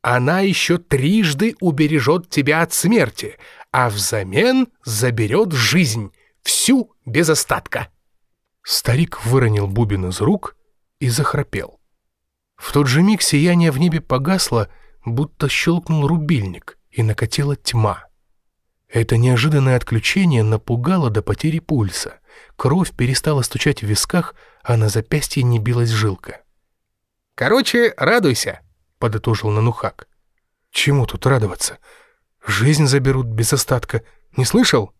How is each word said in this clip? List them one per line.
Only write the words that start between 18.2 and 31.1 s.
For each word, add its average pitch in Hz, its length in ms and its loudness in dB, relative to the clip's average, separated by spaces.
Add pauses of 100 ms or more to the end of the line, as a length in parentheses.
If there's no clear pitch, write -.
Это 117 300 0
неожиданное 127 600 2
отключение 123 680 0
напугало 123 680 0
до 101 120 -2
потери 156 380 -2
пульса. - 600 -4 (360)
Кровь 160 360 0
перестала 131 500 -2
стучать - 400 -2
в 107 60 -4
висках, - 480 -2 (280)
а 117 140 2
на 107 120 2
запястье 127 540 -2
не 120 160 2
билась 117 300 0
жилка. 107 520 -4 (920)
«Короче, 233 640 2
радуйся», 143 640 0 (400)
подытожил 107 480 -2
Нанухак. 110 580 -2 (600)
«Чему 143 360 0
тут - 200 -10